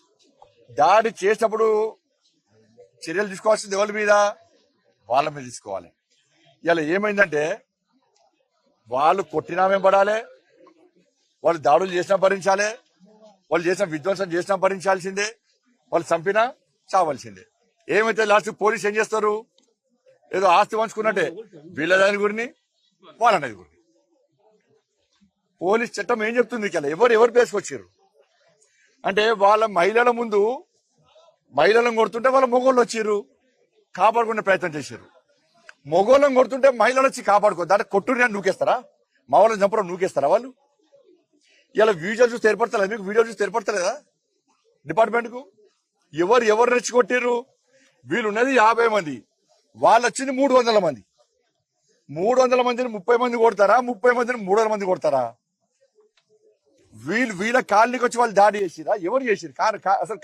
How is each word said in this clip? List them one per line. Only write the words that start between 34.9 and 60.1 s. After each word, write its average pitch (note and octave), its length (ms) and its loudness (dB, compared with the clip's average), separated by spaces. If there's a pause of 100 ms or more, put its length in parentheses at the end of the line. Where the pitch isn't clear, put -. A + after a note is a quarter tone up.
మొగోళ్ళని C4+ 460 4
కొడుతుంటే B3+ 280 2 (140)
మహిళలు C4 280 2
వచ్చి B3 220 -6
కాపాడుకో, G3 400 0
దాంట్లో G#3 240 0
కొట్టుని A#3+ 300 0
అని G#3 120 -6
నూకేస్తారా? F3+ 400 -2 (520)
మా C#3 120 2
వాళ్ళని G#3+ 220 2
చంపడం G3+ 280 -2
నూకేస్తారా D#3+ 400 -2
వాళ్ళు? A#3+ 180 -2 (1300)
ఇలా A3 120 4 (120)
వీడియోలు A3+ 300 0
చూస్తే A3 180 0
ఏర్పడతలేదా G3+ 420 -2
మీకు? G#3 160 -10
వీడియోలు A3 200 2
చూస్తే G#3 160 -4
ఏర్పడతలేదా G#3 480 -4 (920)
డిపార్ట్‌మెంట్కు? A3+ 560 -2 (840)
ఎవరు, A#3 280 2
ఎవరు A#3+ 220 2
రెచ్చగొట్టిర్రు? B3 600 0 (760)
వీళ్ళు A3 200 -2
ఉన్నది A#3+ 300 0
యాభై A3+ 320 4
మంది, E3 220 -4 (720)
వాళ్ళు A3 240 6
వచ్చింది C4+ 300 -4
మూడు C4+ 200 2
వందల A3+ 260 2
మంది. C3 180 -4 (1160)
మూడు A#3 240 2
వందల B3+ 260 2
మందిని B3 280 -4
ముప్పై A#3 260 0
మంది A#3 200 -2
కొడతారా? G#3 340 4 (120)
ముప్పై B3 300 0
మందిని B3 280 -4
మూడు G3 140 2
వందల A3 140 0
మంది G3+ 160 -4
కొడతారా? C#3+ 340 -2 (1800)
వీళ్ళు, A3 320 -2
వీళ్ళ A#3 180 0 (140)
కాలనీకి A#3+ 340 2
వచ్చి A#3 160 -4
వాళ్ళు A3+ 180 -2
దాడి G#3 240 4
చేసిరా? D#3+ 300 -6 (140)
ఎవరు B3+ 220 -2
చేసిరు? E3 300 -4
కారు, G3+ 260 -2
కా-, F#3+ 200 2
అసలు F#3+ 180 -10